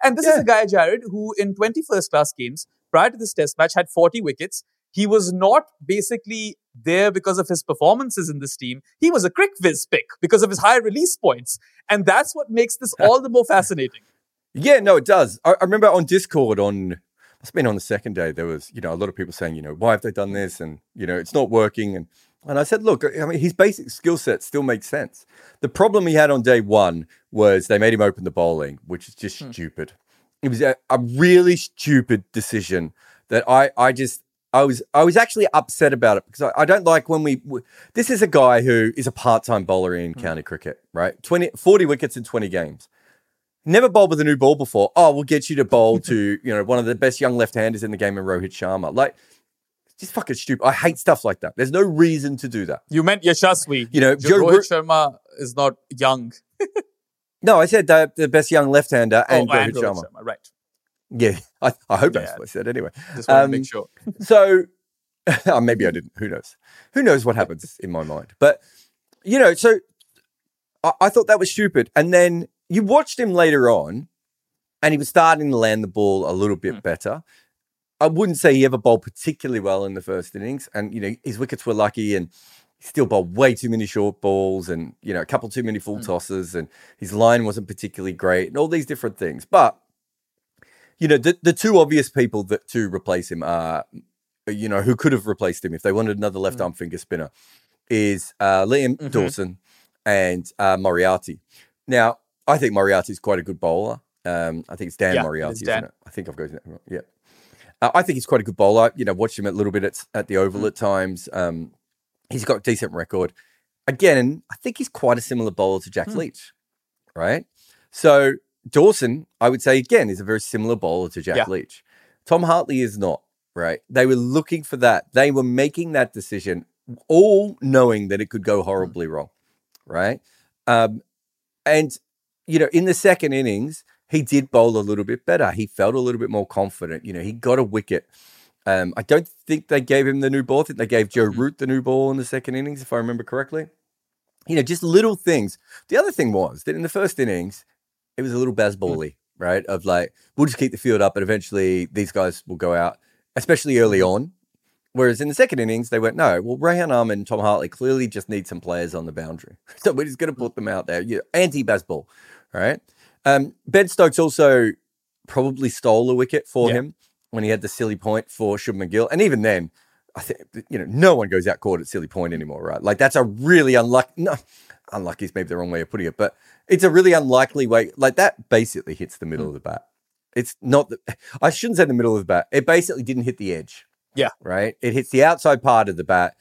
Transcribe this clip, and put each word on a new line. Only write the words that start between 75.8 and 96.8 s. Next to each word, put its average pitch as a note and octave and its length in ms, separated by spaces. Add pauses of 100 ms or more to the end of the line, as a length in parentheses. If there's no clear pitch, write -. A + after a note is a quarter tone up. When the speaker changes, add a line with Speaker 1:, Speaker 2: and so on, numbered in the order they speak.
Speaker 2:
the G2+ 40
ball G2 400
a E2+ 60
little G2+ 220
bit F2+ 200
Speaker 1:
Hmm. G2+ 40
Speaker 2:
better. G2+ 440 (800)
I D#3 60
wouldn't E3 320
say C#3+ 160
he C3 100
ever C3 120
bowled A2+ 260
particularly C3 560
well G2 260
in G2 80
the F#2 80
first F#2 340
innings. A#2+ 380
And, G#2 220
you A2+ 40
know, G2+ 240
his A2 140
wickets B2+ 280
were A#2 80
lucky G#2 420
and E2+ 140 (480)
he - 80
still C3+ 200
bowled F#2+ 320
way B2+ 180
too A#2+ 140
many A2 160
short G2+ 340
balls F#2+ 480
and, E2 340
you G#2 120
know, F2 80
a F2 40
couple B2 220
too A#2+ 160
many A2 160
full G#2 160
Speaker 1:
Hmm. G#2 80
Speaker 2:
tosses F2+ 520
and D#2+ 120 (300)
his F#2+ 160
line A#2 320
wasn't G#2 240
particularly F#2+ 420
great F2+ 380
and C3 80
all D#3 100
these D#3+ 180
different A#2+ 320
things. D#2+ 280
But, C#3+ 340 (1200)
you E3 80
know, D3 100
the, D#3+ 240
the E3 120
two G#3+ 260
obvious D3+ 300
people A2+ 360
that G#2 240
to A2 200
replace F2+ 420
him E2 120
are, E2 420 (640)
you G#2+ 200
know, G2+ 140
who A#2+ 160
could C#3+ 160
have G#2 120
replaced F#2+ 380
him F2 100
if D#2+ 80
they G2 120
wanted G#2+ 240
another G2+ 220
left G2 180
Speaker 1:
Hmm. G#2+ 60
Speaker 2:
arm F2 100
finger F2 240